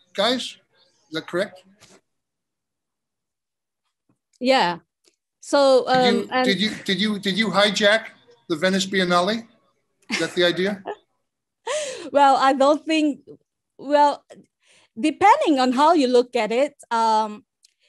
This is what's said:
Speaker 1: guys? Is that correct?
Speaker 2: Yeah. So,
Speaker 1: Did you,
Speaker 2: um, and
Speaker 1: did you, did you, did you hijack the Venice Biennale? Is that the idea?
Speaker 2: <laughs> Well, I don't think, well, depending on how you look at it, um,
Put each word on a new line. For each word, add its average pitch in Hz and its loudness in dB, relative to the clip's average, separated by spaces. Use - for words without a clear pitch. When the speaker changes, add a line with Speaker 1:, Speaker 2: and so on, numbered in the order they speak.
Speaker 1:
guys? 233 -2
Is - -20
that 156 -8
correct? 190 -6
Speaker 2:
Yeah. 233 0
So, 269 2
Speaker 1:
Did 254 2
you, 233 -2
Speaker 2:
um, - -10
and 254 -2
Speaker 1:
did 185 0
you, 214 -2
did 185 -4
you, 214 -4
did 185 -4
you 220 -2
hijack 208 0
the 175 -2
Venice 185 -2
Biennale? 190 -2
Is 226 -4
that 165 -6
the 175 2
idea? 180 -2
Speaker 2:
<laughs> - -10
Well, 277 4
I 269 2
don't 285 2
think, 302 -2
well, 285 2
depending 349 2
on 254 0
how 302 4
you 277 2
look 247 0
at 214 -2
it, 277 -2
um, 220 -2